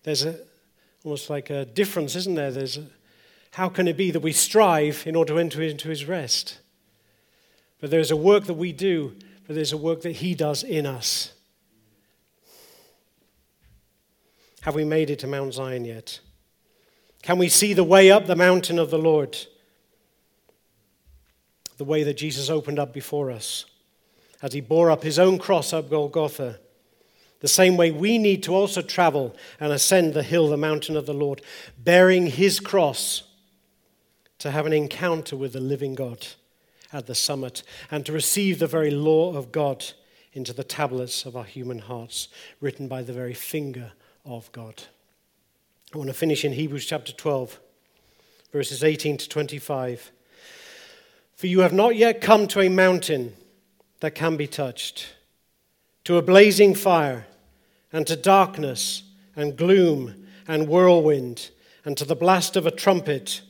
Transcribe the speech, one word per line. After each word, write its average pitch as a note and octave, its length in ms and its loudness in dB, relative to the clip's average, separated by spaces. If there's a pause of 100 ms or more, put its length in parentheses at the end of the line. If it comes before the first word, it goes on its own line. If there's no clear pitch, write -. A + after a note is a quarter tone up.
There's C#3+ 180 -2
a, D#3+ 140 -8 (640)
almost D3 260 -10
like D3 220 -10
a C#3 140 -6
difference, D#3+ 500 -4
isn't F3+ 220 -4
there? C#3 160 -4
There's C3+ 260 -8
a, D3+ 80 -16 (640)
how F#3 180 -4
can F3+ 200 -2
it D#3+ 80 -2
be F3+ 160 -2
that E3 80 -2
we D#3 100 -2
strive D#3 760 2
in D#3+ 120 -4
order D#3 180 0
to E3 60 0
enter D#3+ 200 -4
into D#3 280 -6
his D3 160 -8
rest? D3+ 560 -6 (1200)
But C#3+ 100 -8
there's D#3 220 2
a D#3 40 0
work G3 280 4
that F#3 100 -6
we E3+ 180 -6
do, D#3 440 -2 (320)
but D3+ 80 -8
there's D3+ 160 -4
a D#3 40 -6
work D#3+ 260 -4
that E3+ 100 -8
he E3+ 240 -6
does D3+ 260 -4
in D#3 240 -4
us. - 460 -6 (3250)
Have D3 160 -6
we D#3 80 -2
made D#3 260 0
it C#3+ 100 -6
to C3 60 -10
Mount C#3 280 -6
Zion B2+ 300 -8
yet? A2+ 360 -16 (1000)
Can F3 140 0
we F3+ 120 2
see G#3 260 4
the F3+ 80 4
way F#3+ 260 10
up G3+ 180 8
the F3+ 100 0
mountain F3 420 4
of D3+ 120 0
the D#3+ 80 0
Lord? D#3 380 0 (2500)
The C#3+ 60 -10
way D3+ 200 0
that C#3+ 120 -4
Jesus C#3 320 -6
opened D3 300 -4
up C3+ 140 -4
before C#3 400 -6
us - 320 -12 (760)
as - 120 -10
he C#3+ 80 -8
bore D#3+ 280 4
up D#3 140 2
his D3+ 160 -2
own F#3 180 6
cross F3+ 360 -2
up D3+ 180 -6
Golgotha. D3 720 -4 (800)
The C#3+ 80 -2
same F3+ 280 6
way E3+ 140 4
we G3 280 0
need G3 260 2
to E3 100 -2
also G3 260 0
travel D3 560 0 (240)
and D3+ 120 -2
ascend D#3+ 420 2
the D3+ 80 0
hill, D#3+ 260 2
the D3 80 0
mountain D#3 400 -2
of C#3 100 -4
the D3 80 -6
Lord, C#3+ 280 -4 (360)
bearing F3+ 480 6
his E3 340 0
cross E3+ 600 -2 (1160)
to D3 120 -8
have D3+ 160 -2
an D#3+ 60 0
encounter D#3 640 -2
with C3+ 160 -8
the C3 80 -10
living C3+ 340 -6
God B2 320 -10 (680)
at C3 140 -14
the B2 80 -12
summit C3 480 -6 (280)
and D3 160 -6
to D#3 60 -8
receive F3 460 -2
the E3 80 0
very D#3 240 0
law D#3 440 2
of B2+ 180 -10
God C#3+ 320 -4 (480)
into B2 200 -12
the B2+ 120 -10
tablets B2+ 600 -6
of B2 120 -14
our A#2+ 80 -12
human B2 340 -12
hearts, A#2 500 -14 (320)
written C#3 280 -8
by B2+ 140 -10
the B2 100 -12
very B2 220 -10
finger B2+ 580 -10 (320)
of A#2+ 280 -16
God. A2 300 -20 (1120)
I D#3 40 -12
want C3+ 100 -8
to C3+ 60 -8
finish D#3 300 -2
in C3+ 80 -2
Hebrews C#3+ 320 -8
chapter D3+ 280 -10
twelve, C3+ 460 -6 (960)
verses C#3 320 -4
eighteen D3+ 320 0
to - 120 -12
twenty-five. C3+ 840 -8 (1200)
For - 120 -8
you F#3 140 2
have F3 120 4
not A3 240 4
yet A3+ 240 4
come G#3 280 6
to G3+ 120 -2
a F#3+ 80 4
mountain F3 640 2 (680)
that D3+ 140 -6
can D#3+ 220 -2
be D3 100 -4
touched, - 680 -10 (920)
to F3 120 2
a E3 40 2
blazing G3 500 8
fire, D3 540 0 (680)
and D#3 140 -2
to D#3+ 80 0
darkness, E3 880 0 (320)
and D3 220 -6
gloom, E3 580 2 (320)
and D#3 220 -2
whirlwind, D3+ 840 4 (340)
and C#3+ 120 -6
to D3 80 -6
the D3+ 100 -2
blast F3 400 0
of F3+ 100 0
a D#3+ 60 0
trumpet D3+ 800 -2